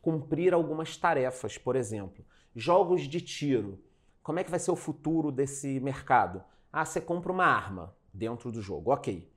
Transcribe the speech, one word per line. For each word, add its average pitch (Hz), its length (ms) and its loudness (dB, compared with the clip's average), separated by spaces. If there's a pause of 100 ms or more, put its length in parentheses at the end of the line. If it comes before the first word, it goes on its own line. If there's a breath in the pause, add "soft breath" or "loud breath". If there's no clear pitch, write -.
cumprir 160 540 2
algumas 160 420 0
tarefas, 127 640 0
por 123 160 -2
exemplo. 107 500 -4 (300 soft breath)
Jogos 175 480 4
de 143 180 -4
tiro. 113 640 -2 (400)
Como 160 160 -4
é 190 60 -2
que 185 60 -10
vai 175 100 -2
ser - 100 -2
o 170 60 2
futuro 151 560 -2
desse 135 480 -2
mercado? 120 640 2 (300 soft breath)
Ah, 156 120 0
você - 160 -4
compra 175 320 -4
uma 185 120 2
arma 101 520 0 (160)
dentro 113 400 -6
do 110 80 -6
jogo, 95 320 -2
ok. 113 440 -4